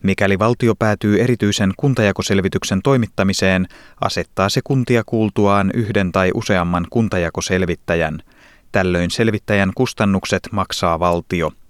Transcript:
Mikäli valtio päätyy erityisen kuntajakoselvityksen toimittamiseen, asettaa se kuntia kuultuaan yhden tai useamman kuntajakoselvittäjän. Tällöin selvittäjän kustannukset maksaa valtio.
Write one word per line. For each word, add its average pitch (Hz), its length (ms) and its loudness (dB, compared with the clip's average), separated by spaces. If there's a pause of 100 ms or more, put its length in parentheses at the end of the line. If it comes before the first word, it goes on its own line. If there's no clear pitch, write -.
Mikäli 95 360 2
valtio 113 360 2
päätyy 107 460 2
erityisen 104 560 0
kuntajakoselvityksen 98 1040 0
toimittamiseen, 95 840 0 (340)
asettaa - 480 -2
se 131 160 0
kuntia 123 420 0
kuultuaan 101 680 2
yhden 104 380 0
tai 92 220 2
useamman 87 560 0
kuntajakoselvittäjän. 87 1300 -2 (500)
Tällöin 90 380 0
selvittäjän 104 640 0
kustannukset 101 760 -2
maksaa 87 480 -2
valtio. 87 520 -2 (180)